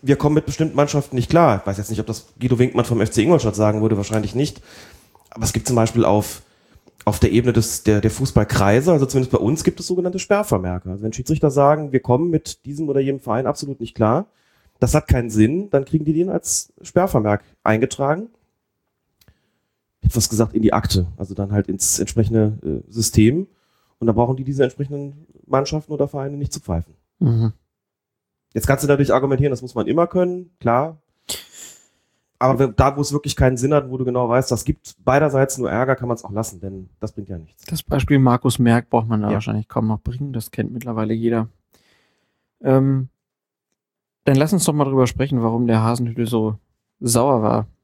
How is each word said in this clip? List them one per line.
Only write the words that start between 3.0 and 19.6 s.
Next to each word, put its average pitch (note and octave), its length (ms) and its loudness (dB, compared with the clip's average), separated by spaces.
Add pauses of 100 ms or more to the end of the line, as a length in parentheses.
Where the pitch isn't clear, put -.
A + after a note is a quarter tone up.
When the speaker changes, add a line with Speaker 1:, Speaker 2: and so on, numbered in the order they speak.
Speaker 1:
F A2 100 0
C A2 140 2
Ingolstadt A#2 320 2
sagen G#2+ 260 2
würde, A2 140 2
wahrscheinlich G#2 400 -4
nicht. D3 260 -4 (680)
Aber A2+ 140 -8
es - 80 -2
gibt A2 140 -4
zum B2 100 0
Beispiel A2+ 280 2
auf, - 380 0 (600)
auf G#2 140 -2
der - 140 2
Ebene A#2+ 200 2
des, - 300 -2
der, G#2+ 180 2
der G#2+ 100 0
Fußballkreise, A#2+ 800 2
also C#3+ 140 4
zumindest B2+ 280 0
bei B2 60 2
uns, B2+ 240 0
gibt - 180 0
es - 60 -10
sogenannte F3+ 320 -4
Sperrvermerke. F#2 760 -2
Also G2 100 -10
wenn A2 100 -6
Schiedsrichter D3+ 380 0
sagen, C#3+ 420 2
„Wir C3 80 2
kommen D3+ 300 0
mit - 340 -4
diesem C#3+ 240 -8
oder C#3 120 0
jenem C3+ 200 -4
Verein A#2 260 -2
absolut C#3 340 -6
nicht A#2 140 -12
klar, A#2 340 2 (520)
das B2+ 140 2
hat D3+ 140 0
keinen A#2+ 200 2
Sinn“, B2 400 2
dann C#3 160 0
kriegen D3+ 220 -2
die D#3 80 0
den F3+ 160 0
als - 500 -6
Sperrvermerk A2 640 0 (180)
eingetragen. C#3 680 0 (1700)